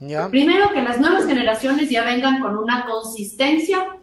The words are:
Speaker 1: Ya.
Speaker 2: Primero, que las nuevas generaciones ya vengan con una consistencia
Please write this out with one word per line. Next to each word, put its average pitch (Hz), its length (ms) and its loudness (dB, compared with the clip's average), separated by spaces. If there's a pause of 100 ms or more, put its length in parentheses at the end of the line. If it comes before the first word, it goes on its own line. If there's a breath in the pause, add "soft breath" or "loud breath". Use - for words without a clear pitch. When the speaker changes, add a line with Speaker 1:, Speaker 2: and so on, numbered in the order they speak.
Speaker 1:
Ya. 151 280 -6
Speaker 2:
Primero, 349 420 4
que 330 80 0
las 240 180 -2
nuevas 339 280 2
generaciones 254 640 0
ya 233 140 0
vengan 254 360 0
con 208 160 -4
una 226 300 -2
consistencia 277 1160 -2